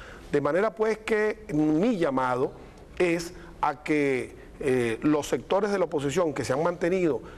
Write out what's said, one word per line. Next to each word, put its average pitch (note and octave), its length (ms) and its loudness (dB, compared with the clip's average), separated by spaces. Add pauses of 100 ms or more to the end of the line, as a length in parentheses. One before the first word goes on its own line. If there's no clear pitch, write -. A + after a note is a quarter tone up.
(320)
De C#3+ 100 2
manera, F3+ 320 2
pues, A3 260 0
que G#3+ 540 0
mi D#3 440 2
llamado C3 540 0 (460)
es E3+ 340 0 (300)
a D3 220 -2
que, C#3 600 0 (160)
eh, B2 440 2
los D3+ 240 2
sectores F#3+ 420 0
de G3+ 80 0
la F3+ 80 2
oposición D3+ 480 0
que C3+ 100 -4
se E3 100 -2
han D3 100 0
mantenido F3 580 0 (160)